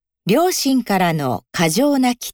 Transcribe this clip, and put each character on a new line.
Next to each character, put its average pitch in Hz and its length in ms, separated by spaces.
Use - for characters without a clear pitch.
両 339 260
親 269 320
か 196 140
ら 175 160
の 131 360
過 165 200
剰 277 280
な 254 160
期 - 200